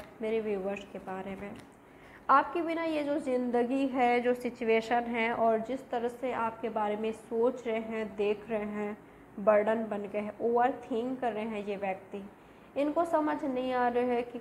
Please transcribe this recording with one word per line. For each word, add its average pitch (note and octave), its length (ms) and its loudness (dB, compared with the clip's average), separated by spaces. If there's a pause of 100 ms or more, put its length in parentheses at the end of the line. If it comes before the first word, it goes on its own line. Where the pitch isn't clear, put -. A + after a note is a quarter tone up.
(220)
मेरे A3 200 0
व्यूअर्स G3+ 500 -4
के G3 80 -10
बारे F#3+ 360 -8
में। G3+ 200 -12 (760)
आपके D4 320 6
बिना E4 220 -2
ये D#4 200 0
जो C#4+ 160 0
ज़िंदगी B3+ 680 2
है, A#3+ 340 4
जो B3 120 4
सिचुएशन A#3 720 0
है, A#3 280 0
और A3+ 260 4
जिस B3+ 300 -6
तरह A#3+ 200 -2
से B3 240 -6
आपके A3+ 360 -2
बारे G#3 280 0
में A3 140 -2
सोच A#3 560 0
रहे A3 120 -2
हैं, A3 380 -6
देख G#3 320 0
रहे G#3+ 160 -2
हैं, G#3 320 -6 (420)
बर्डन G#3+ 480 4
बन G#3 160 -4
गए G3+ 160 -6
हैं, G#3 220 -6
ओवरथिंक B3 800 0
कर A#3 120 0
रहे G#3+ 120 -4
हैं G#3+ 220 -6
ये G3+ 100 -4
व्यक्ति, G3 460 -6 (540)
इनको D4+ 280 2
समझ D4+ 380 2
नहीं B3+ 300 -2
आ B3 140 4
रहा A#3+ 180 2
है B3 180 2
कि A#3+ 180 -10